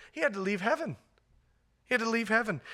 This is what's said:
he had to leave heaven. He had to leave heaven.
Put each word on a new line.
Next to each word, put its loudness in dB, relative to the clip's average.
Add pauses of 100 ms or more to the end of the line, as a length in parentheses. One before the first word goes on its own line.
(100)
he -8
had 2
to -6
leave 0
heaven. 0 (880)
He 0
had 2
to 0
leave 0
heaven. 2 (140)